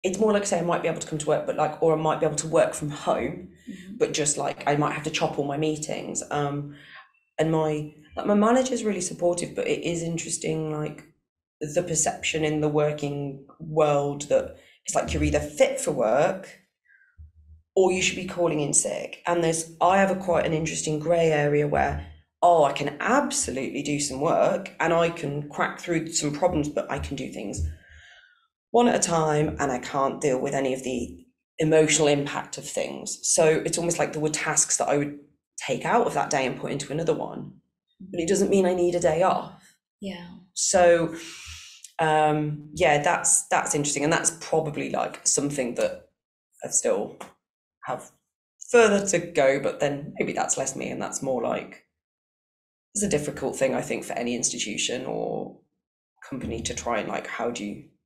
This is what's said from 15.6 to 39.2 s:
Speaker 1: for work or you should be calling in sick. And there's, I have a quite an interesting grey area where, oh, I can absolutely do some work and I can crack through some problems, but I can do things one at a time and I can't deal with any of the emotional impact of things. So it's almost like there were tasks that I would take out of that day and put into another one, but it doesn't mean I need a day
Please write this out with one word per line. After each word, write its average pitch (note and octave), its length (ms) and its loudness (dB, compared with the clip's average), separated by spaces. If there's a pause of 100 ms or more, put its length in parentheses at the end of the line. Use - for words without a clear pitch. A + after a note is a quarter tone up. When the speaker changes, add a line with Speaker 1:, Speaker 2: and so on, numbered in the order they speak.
Speaker 1:
for E3 140 -2
work C#3+ 680 0 (1160)
or F#3 160 6
you F#3 80 2
should F#3 160 0
be - 80 -8 (120)
calling D#3+ 240 2
in C#3+ 120 0
sick. - 540 -2
And F3 180 2
there's, E3 380 -2
I F#3 160 6
have G3 120 6
a F#3 60 2
quite F3 300 0
an D#3+ 80 0
interesting D#3 440 -2
grey E3 320 2
area D3 380 2
where, C#3+ 380 0 (340)
oh, E3+ 240 8
I C#3 80 2
can C#3+ 280 -4
absolutely C#3+ 840 0
do C#3+ 180 -2
some C3 200 -4
work D#3+ 600 2
and E3 140 2
I E3+ 160 4
can D3 400 -6
crack - 300 -4
through D#3+ 320 -2
some D3 200 -2
problems, D#3+ 380 0
but - 200 -4
I C#3+ 100 -4
can - 160 -6
do B2+ 140 -8
things G#2 300 -8 (1120)
one A#3+ 180 6
at - 80 2
a - 100 2
time D#3 540 2
and C#3 100 0
I B2 100 -2
can't C3+ 420 -2
deal C3 180 2
with C#3 140 -4
any C3+ 180 0
of C3 120 -6
the B2 420 -6 (340)
emotional D#3 460 6
impact C#3+ 500 0
of D3 80 -14
things. - 580 -6
So - 220 4 (220)
it's E3 120 -2
almost E3+ 200 -2
like D3+ 140 0
there D3+ 100 -4
were D#3 60 0
tasks - 480 0
that - 120 0
I C#3+ 80 4
would D3 220 -2 (480)
take - 180 -2
out G3 220 4
of E3 80 -4
that - 160 0
day C3+ 160 2
and - 140 -4
put - 100 -6
into - 220 -6
another D3+ 220 0
one, - 400 -8 (460)
but F3+ 200 -8
it E3 80 -2
doesn't G3 220 2
mean G3 140 4
I F3+ 100 2
need F3 200 2
a F3 60 0
day E3 220 2